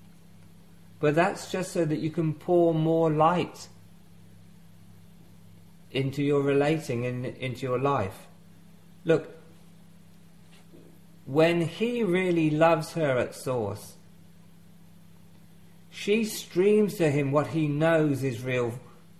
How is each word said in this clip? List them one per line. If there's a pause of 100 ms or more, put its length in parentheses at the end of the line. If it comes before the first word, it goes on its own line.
(1000)
But
that's
just
so
that
you
can
pour
more
light (2250)
into
your
relating
and
into
your
life. (800)
Look, (1900)
when
he
really
loves
her
at
source, (2000)
she
streams
to
him
what
he
knows
is
real (420)